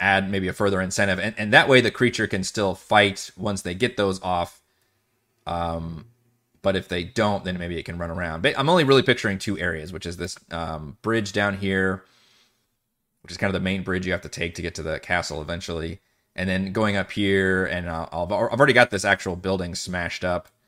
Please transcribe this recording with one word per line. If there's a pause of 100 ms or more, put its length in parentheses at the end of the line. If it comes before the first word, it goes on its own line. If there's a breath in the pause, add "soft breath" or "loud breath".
add
maybe
a
further
incentive.
And,
and
that
way
the
creature
can
still
fight
once
they
get
those
off. (840)
Um, (540)
but
if
they
don't,
then
maybe
it
can
run
around.
But
I'm
only
really
picturing
two
areas,
which
is
this, (140)
um,
bridge
down
here, (1160 soft breath)
which
is
kind
of
the
main
bridge
you
have
to
take
to
get
to
the
castle
eventually. (360)
And
then
going
up
here,
and,
uh,
I've,
I've
already
got
this
actual
building
smashed
up. (200)